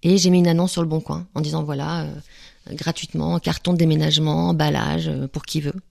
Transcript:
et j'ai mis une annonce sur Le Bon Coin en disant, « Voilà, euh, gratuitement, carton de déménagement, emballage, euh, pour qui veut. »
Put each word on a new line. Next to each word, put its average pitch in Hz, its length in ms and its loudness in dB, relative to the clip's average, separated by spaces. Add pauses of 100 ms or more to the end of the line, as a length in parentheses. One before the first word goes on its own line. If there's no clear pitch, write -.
et 185 160 6
j'ai 180 120 4
mis 180 100 8
une 175 80 6
annonce 170 240 2
sur 170 100 -2
Le 165 60 0
Bon 156 120 -2
Coin 160 360 -8
en 147 40 -4
disant, « 151 240 -4
Voilà, 151 380 -6
euh, 151 120 -8 (580)
gratuitement, 160 680 -4
carton 165 340 -2
de 175 60 2
déménagement, 156 680 2
emballage, 156 580 0
euh, 139 220 -4
pour - 180 -8
qui 156 140 -4
veut. » 147 160 -6 (140)